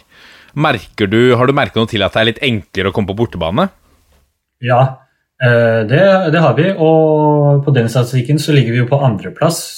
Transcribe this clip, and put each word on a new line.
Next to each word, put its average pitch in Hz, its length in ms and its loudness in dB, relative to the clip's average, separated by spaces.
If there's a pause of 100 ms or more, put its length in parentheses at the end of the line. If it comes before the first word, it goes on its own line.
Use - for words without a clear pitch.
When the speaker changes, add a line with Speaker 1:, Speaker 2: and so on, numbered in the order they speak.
(560)
Speaker 1:
Merker 135 520 -2
du, 120 280 4
har 120 100 2
du 139 80 2
merket 131 240 -4
noe 113 140 -2
til 104 120 -2
at 92 120 -2
det 113 80 0
er 113 80 0
litt - 120 -8
enklere 98 460 -4
å 92 60 -6
komme 101 160 -4
på 98 80 -6
bortebane? 104 480 -2 (960)
Speaker 2:
Ja, 123 180 0 (600)
eh, 117 480 2
det, 147 120 2 (320)
det 170 80 2
har 127 160 2
vi, 160 160 0
og 151 920 2
på 139 80 0
den 117 160 0
statistikken 131 520 -2
så 156 120 -2
ligger 117 220 2
vi 123 60 0
jo 120 80 -2
på 139 120 0
andreplass, 113 600 -2 (160)